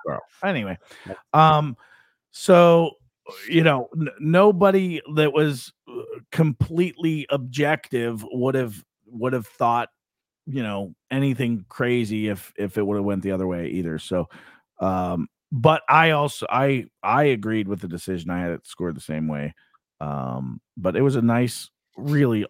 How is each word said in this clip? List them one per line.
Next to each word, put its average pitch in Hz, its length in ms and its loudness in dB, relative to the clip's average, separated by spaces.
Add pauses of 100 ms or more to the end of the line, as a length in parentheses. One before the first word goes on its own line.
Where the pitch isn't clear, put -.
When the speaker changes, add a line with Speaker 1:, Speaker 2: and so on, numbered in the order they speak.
Speaker 1:
Carl? 76 140 -6 (240)
Anyway, 110 340 -4 (280)
Speaker 2:
Yeah. 95 80 -12 (180)
Speaker 1:
um, 151 460 4 (540)
so, 170 580 6 (580)
you 160 160 4
know, 143 240 4 (100)
n-, 151 120 -4 (100)
nobody 185 800 4 (140)
that 151 180 2
was, 147 400 -2 (160)
uh, 123 140 -10 (280)
completely 160 1000 0
objective 127 920 -2 (100)
would 127 220 0
have, 120 300 -4 (220)
would 120 260 -6
have 120 140 -4
thought, 117 420 0 (580)
you 135 160 -6
know, 101 320 -8 (160)
anything 127 600 -2
crazy 110 580 -2
if, 98 280 -6
if 98 200 -6
it 104 100 0
would 104 100 -2
have 101 80 -2
went 98 180 -2
the 98 100 -2
other 95 140 -2
way 87 220 -4
either. 82 300 -4
So, 87 300 -4 (500)
um, 90 500 -2 (220)
but 151 380 2
I 160 220 6
also, 147 400 -2
I, 135 340 0 (180)
I 117 220 2
agreed 110 420 0
with 98 140 -6
the 98 80 -10
decision. 85 420 -8
I 87 100 -4
had 87 120 -4
it - 140 -10
scored 87 280 -8
the 67 60 -14
same 78 260 -6
way. 73 280 -6 (460)
Um, 65 600 -8 (160)
but 92 180 -2
it 95 60 0
was 139 160 2
a 117 60 0
nice, 117 480 0 (260)
really 131 540 0